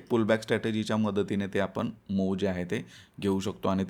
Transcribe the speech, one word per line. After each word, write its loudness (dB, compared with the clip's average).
पुलबॅक 4
स्ट्रॅटेजीच्या 0
मदतीने 0
ते -2
आपण -2
मूव्ह 0
जे 0
आहे -2
ते -4
घेऊ 0
शकतो -4
आणि 2